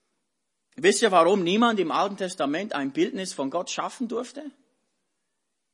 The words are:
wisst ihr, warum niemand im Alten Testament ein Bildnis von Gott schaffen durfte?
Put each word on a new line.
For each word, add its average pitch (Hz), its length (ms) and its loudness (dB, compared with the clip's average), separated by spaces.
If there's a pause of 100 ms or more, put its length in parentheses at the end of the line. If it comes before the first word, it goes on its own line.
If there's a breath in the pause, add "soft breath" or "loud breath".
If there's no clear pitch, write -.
(760)
wisst - 280 4
ihr, 214 100 4
warum 180 320 6
niemand 214 340 2
im 160 140 -2
Alten 190 240 0
Testament 180 560 -4
ein 139 200 -4
Bildnis 180 400 -2
von 139 180 -6
Gott 165 200 -6
schaffen 190 380 -6
durfte? 254 420 -10 (1200)